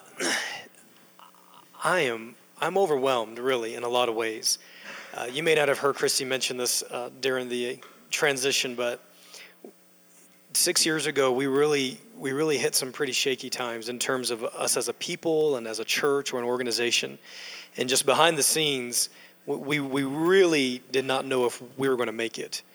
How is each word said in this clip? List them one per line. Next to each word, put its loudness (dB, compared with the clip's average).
<clears throat> -
I 2
am, -2
I'm 0
overwhelmed, 2
really, 0
in -6
a -2
lot 4
of -2
ways. -2
Uh, -8
you -4
may 4
not 6
have 4
heard 2
Christy 2
mention -2
this, 0
uh, -8
during 0
the -2
transition, 0
but -4
six 2
years 0
ago, 4
we 2
really, 2
we -4
really 2
hit 0
some -2
pretty -4
shaky -2
times -4
in -6
terms -2
of -4
us -2
as -2
a -6
people 0
and -6
as -6
a -6
church 0
or -4
an -4
organization. 0
And -2
just 0
behind 4
the 0
scenes, 0
w-, -4
we, -2
we -2
really 4
did 0
not 0
know 2
if -2
we 2
were 2
gonna -2
make -6
it. -10